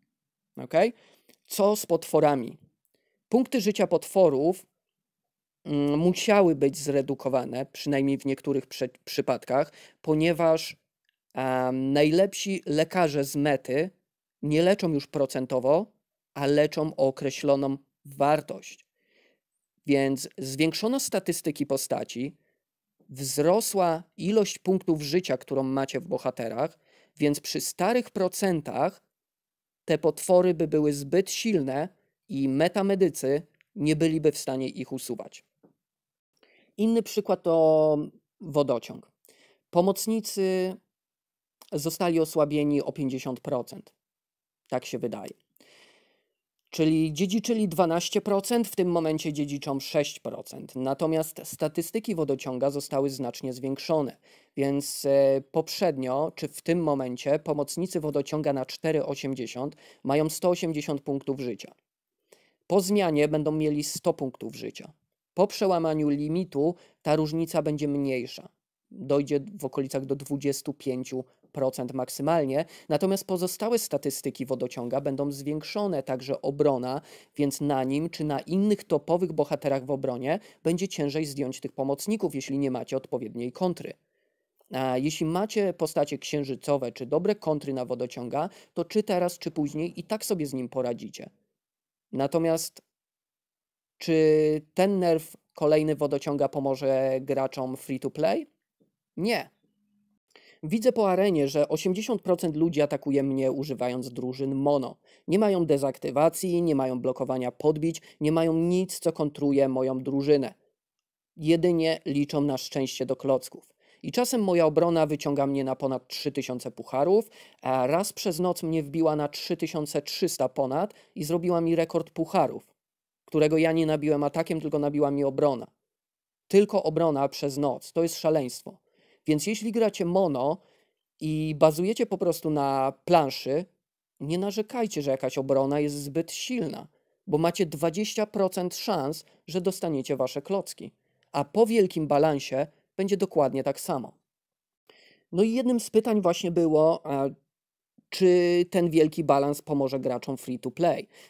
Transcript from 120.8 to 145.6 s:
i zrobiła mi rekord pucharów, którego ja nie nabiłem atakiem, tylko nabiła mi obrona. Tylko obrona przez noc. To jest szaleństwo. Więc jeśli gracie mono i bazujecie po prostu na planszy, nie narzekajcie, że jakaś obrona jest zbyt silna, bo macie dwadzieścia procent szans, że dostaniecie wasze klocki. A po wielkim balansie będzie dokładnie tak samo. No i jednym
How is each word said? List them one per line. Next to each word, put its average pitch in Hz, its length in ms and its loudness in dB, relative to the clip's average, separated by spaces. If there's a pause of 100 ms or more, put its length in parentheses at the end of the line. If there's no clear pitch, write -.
i 151 100 -6
zrobiła 170 360 0
mi 165 160 2
rekord 165 340 0
pucharów, 156 640 0 (500)
którego 156 340 4
ja 160 140 4
nie 160 140 2
nabiłem 147 380 2
atakiem, 160 360 -2
tylko 151 180 -2
nabiła 143 320 2
mi 143 140 0
obrona. 139 420 0 (800)
Tylko 202 340 4
obrona 156 460 2
przez 139 280 -6
noc. 139 360 -2
To 165 100 0
jest 165 160 -2
szaleństwo. 156 640 -2 (440)
Więc 151 200 0
jeśli 214 260 -4
gracie 208 320 0
mono 160 540 2 (640)
i 156 380 -2
bazujecie 175 480 4
po 180 120 -2
prostu 165 320 0
na 139 420 2 (120)
planszy, 156 600 2 (560)
nie 156 180 -4
narzekajcie, 208 640 -4
że 139 80 -2
jakaś 135 280 -2
obrona 135 420 2
jest 147 220 -2
zbyt 147 300 -4
silna, - 560 -6 (380)
bo 147 120 0
macie 170 280 0
dwadzieścia 170 600 -2
procent 185 500 -2
szans, 156 480 -4 (220)
że 170 140 -4
dostaniecie 165 560 -2
wasze 131 260 -2
klocki. - 500 -6 (400)
A 143 120 -2
po 220 220 2
wielkim 190 400 2
balansie 143 600 2 (300)
będzie 196 200 0
dokładnie 143 460 2
tak 135 180 -4
samo. 135 320 -6 (1200)
No 175 100 4
i 226 100 2
jednym 240 280 0